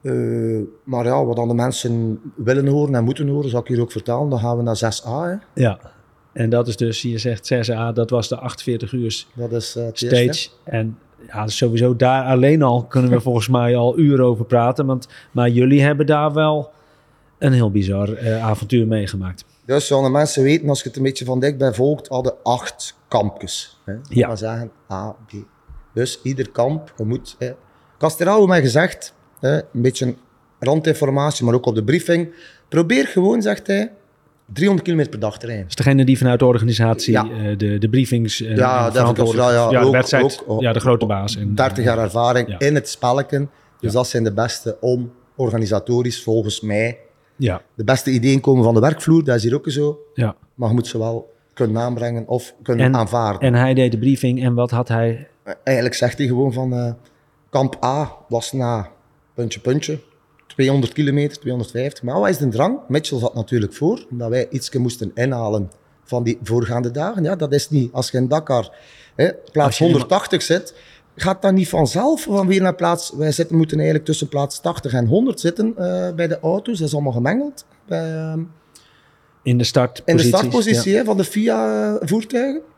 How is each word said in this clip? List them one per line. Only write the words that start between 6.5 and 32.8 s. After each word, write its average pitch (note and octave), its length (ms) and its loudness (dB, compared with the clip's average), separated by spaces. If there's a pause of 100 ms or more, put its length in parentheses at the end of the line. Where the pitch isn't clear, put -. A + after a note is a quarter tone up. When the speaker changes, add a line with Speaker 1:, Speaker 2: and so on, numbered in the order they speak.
Speaker 2:
dat A#2+ 180 2
is A2 80 -6
dus, A2+ 260 -4
je A#2 160 -6
zegt A2 280 -4
zes A#2+ 240 -2
A, A#2 220 -4
dat A2+ 180 -2
was A#2+ 180 0
de B2 80 -4
achtveertig A#2+ 560 -6
uur A#2 320 -4 (100)
Speaker 1:
Dat A#2+ 180 -8
is, A#2 240 -6
eh, A#2 80 -6
het A2+ 180 -8
eerste. B2 300 2
Speaker 2:
stage. - 160 -6 (160)
En A2+ 340 -4 (280)
ja, G#2+ 200 -6
sowieso A#2 500 0
daar C3 280 2
alleen C3+ 380 4
al B2 220 2
kunnen B2+ 260 2
we B2 140 4
Speaker 1:
<laughs> B2+ 60 0
Speaker 2:
volgens A2+ 180 0
mij B2 280 4
al A#2+ 220 2
uren C#3+ 280 4
over A#2 180 2
praten. B2 420 2
Want, C3 220 -4 (240)
maar A#2+ 160 2
jullie B2+ 340 4
hebben C#3+ 240 2
daar D3+ 260 2
wel D3+ 380 0 (680)
een C3+ 140 2
heel A#2+ 180 4
bizar, G2 420 0
eh, A2+ 340 -4
avontuur A2 400 0
meegemaakt. G2 580 -4 (220)
Speaker 1:
Dus C#3 200 0
zoals C3+ 180 2
de C3 80 2
mensen D3 300 2
weten, D3 260 2
als C#3 140 -2
je - 60 -10
het - 80 -12
een C3 60 -4
beetje C3+ 220 -2
van B2+ 160 -2
dichtbij C3+ 340 0
volgt, C3+ 340 0
hadden B2+ 340 -4
acht - 540 -4 (120)
kampjes. - 760 -4
Hè? G2 100 -10 (140)
Speaker 2:
Ja. A#2+ 180 2
Speaker 1:
Maar A2+ 120 -6
zeggen A2+ 320 -8 (220)
A, G2 180 -8 (160)
B. - 60 -20 (640)
Dus B2 280 -4
ieder C3 280 -4
kamp, D3+ 460 -2
je A2+ 80 -6
moet, - 340 -6
hè. B2 140 -6 (460)
Casterao F3 380 0
heeft G#3 120 6
mij F3+ 120 6
gezegd, C#3 540 0 (260)
hè, C#3 160 2
een D#3 80 -2 (180)
beetje B2+ 320 0 (440)
randinformatie, C#3+ 880 0
maar A#2 100 4
ook B2+ 120 0
op A#2+ 80 0
de A2 100 0
briefing. E3+ 480 0 (360)
"Probeer E3+ 380 2